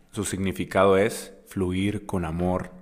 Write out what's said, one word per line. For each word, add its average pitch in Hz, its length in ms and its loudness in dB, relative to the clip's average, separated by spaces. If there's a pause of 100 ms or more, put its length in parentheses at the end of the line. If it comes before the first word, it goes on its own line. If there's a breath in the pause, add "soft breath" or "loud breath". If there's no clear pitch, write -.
(120)
su 98 140 -6
significado 95 720 2
es - 360 0 (140)
fluir 98 580 -2
con 87 200 -4
amor, 90 460 -2 (100)